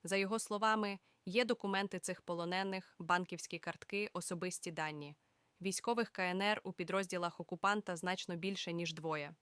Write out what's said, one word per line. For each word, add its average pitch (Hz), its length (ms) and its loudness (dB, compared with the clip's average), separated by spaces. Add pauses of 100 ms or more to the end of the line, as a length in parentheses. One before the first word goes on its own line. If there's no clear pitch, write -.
За 185 120 0
його 196 240 2
словами, 208 600 2 (260)
є 226 200 4
документи 196 540 2
цих 180 220 -4
полонених, 185 760 -2
банківські 175 600 0
картки, 202 540 -4
особисті 180 580 -4
дані. 151 440 -4 (460)
Військових 226 480 0
К - 140 -2
Н 180 180 2
Р 208 220 4
у 185 100 -6
підрозділах 180 680 0
окупанта 190 560 0
значно 185 400 -2
більше, 175 380 -2
ніж 170 200 -2
двоє 156 480 -2